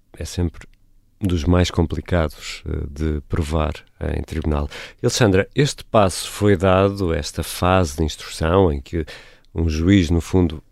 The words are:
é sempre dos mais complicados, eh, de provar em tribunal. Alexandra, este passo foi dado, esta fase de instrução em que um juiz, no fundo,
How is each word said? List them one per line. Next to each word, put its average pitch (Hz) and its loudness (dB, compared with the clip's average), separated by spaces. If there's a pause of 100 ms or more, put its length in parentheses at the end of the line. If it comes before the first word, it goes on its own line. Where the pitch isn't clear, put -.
(160)
é 90 -10
sempre - -6 (520)
dos 87 0
mais 87 4
complicados, - -2
eh, 76 -6
de 73 -4
provar 78 -2 (420)
em 76 -4
tribunal. 76 -4 (320)
Alexandra, 101 2
este 135 0
passo - 0
foi 104 4
dado, 95 2
esta 80 -6
fase 90 0
de 85 0
instrução 82 0
em 69 -4
que 80 -6 (520)
um 82 0
juiz, 82 4
no 85 2
fundo, 82 0